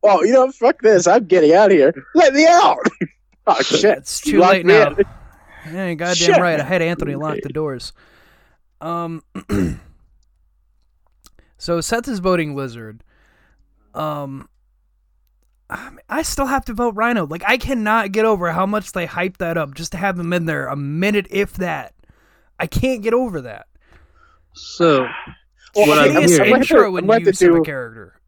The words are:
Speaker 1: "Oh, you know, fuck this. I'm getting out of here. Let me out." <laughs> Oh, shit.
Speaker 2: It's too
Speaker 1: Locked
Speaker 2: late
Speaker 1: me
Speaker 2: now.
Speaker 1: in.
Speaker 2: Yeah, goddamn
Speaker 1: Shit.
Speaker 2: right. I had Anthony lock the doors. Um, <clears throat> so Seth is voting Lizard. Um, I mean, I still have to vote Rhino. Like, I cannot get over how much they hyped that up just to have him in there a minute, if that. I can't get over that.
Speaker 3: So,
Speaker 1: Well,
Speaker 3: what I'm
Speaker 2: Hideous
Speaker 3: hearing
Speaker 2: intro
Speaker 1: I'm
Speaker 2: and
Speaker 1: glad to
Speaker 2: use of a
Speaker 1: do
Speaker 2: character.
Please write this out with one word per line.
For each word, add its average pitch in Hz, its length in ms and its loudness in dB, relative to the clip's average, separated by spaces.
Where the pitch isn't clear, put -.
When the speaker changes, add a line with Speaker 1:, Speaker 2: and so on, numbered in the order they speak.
Speaker 1:
"Oh, 190 200 4
you 220 100 2
know, 262 180 4
fuck 262 300 0
this. 196 260 4
I'm 208 180 4
getting 160 280 4
out 202 180 6
of 190 60 4
here. 143 160 4
Let 311 180 6
me 294 140 4
out." 349 360 4
<laughs> - 40 0
Oh, 139 120 2
shit. 208 340 0
Speaker 2:
It's - 240 -12
too 302 160 0
Speaker 1:
Locked 185 160 6
Speaker 2:
late 180 140 0
Speaker 1:
me 190 60 6
Speaker 2:
now. 214 180 6
Speaker 1:
in. - 60 -10
Speaker 2:
Yeah, 185 220 -6
goddamn 175 200 -4
Speaker 1:
Shit. 175 240 2
Speaker 2:
right. 170 200 0
I 147 40 -4
had 170 200 -2
Anthony 160 320 -6
lock 156 260 -8
the - 80 -12
doors. 143 440 -10
Um, 165 440 -10
<clears throat> - 300 -4
so 170 240 -4
Seth 233 260 -4
is 226 120 -6
voting 170 360 -2
Lizard. 113 480 -14
Um, 143 540 -10
I - 200 -14
mean, - 100 -20
I 277 120 -6
still 285 240 -4
have 262 200 -4
to 240 80 -10
vote 226 220 -4
Rhino. 220 320 -2
Like, 165 180 -10
I 226 120 0
cannot 220 540 -2
get 220 140 0
over 180 260 0
how 180 140 -2
much 208 280 -6
they 175 140 -6
hyped 180 300 -8
that 165 200 -6
up 143 160 -6
just 160 200 -12
to 185 40 -10
have 190 200 -4
him 170 160 -6
in 170 120 -4
there 147 220 -6
a 135 80 -8
minute, 170 540 -4
if 196 240 -4
that. 170 400 -8
I 170 80 -6
can't 254 340 -2
get 220 120 -2
over 233 280 -2
that. 107 260 -18
Speaker 3:
So, 143 540 0
Speaker 1:
Well, 208 120 6
Speaker 3:
what - 100 6
I'm 285 140 4
Speaker 2:
Hideous 170 260 4
Speaker 3:
hearing 208 180 4
Speaker 2:
intro 254 340 4
Speaker 1:
I'm 185 80 -4
Speaker 2:
and 180 100 -4
Speaker 1:
glad 220 120 4
to 170 120 -4
Speaker 2:
use 190 100 0
of 175 120 6
a 170 40 4
Speaker 1:
do 160 60 2
Speaker 2:
character. 117 640 -12